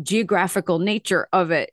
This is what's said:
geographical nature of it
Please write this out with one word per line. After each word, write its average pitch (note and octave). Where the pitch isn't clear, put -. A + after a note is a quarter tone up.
geographical F#3
nature G3
of E3+
it D3+